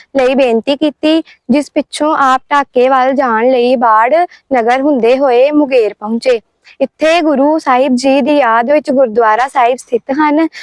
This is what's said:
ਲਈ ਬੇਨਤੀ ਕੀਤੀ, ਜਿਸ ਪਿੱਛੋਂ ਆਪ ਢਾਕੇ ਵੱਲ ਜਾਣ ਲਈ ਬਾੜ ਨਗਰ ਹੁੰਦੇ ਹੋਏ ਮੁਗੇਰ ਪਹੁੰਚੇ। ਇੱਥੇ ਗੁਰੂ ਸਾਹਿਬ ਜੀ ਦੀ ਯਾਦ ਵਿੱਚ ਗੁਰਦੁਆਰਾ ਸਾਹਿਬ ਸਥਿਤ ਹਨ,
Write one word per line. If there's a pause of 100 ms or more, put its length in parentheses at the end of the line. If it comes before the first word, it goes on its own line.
(160)
ਲਈ
ਬੇਨਤੀ
ਕੀਤੀ, (280)
ਜਿਸ
ਪਿੱਛੋਂ
ਆਪ
ਢਾਕੇ
ਵੱਲ
ਜਾਣ
ਲਈ
ਬਾੜ (400)
ਨਗਰ
ਹੁੰਦੇ
ਹੋਏ
ਮੁਗੇਰ
ਪਹੁੰਚੇ। (400)
ਇੱਥੇ
ਗੁਰੂ
ਸਾਹਿਬ
ਜੀ
ਦੀ
ਯਾਦ
ਵਿੱਚ
ਗੁਰਦੁਆਰਾ
ਸਾਹਿਬ
ਸਥਿਤ
ਹਨ, (160)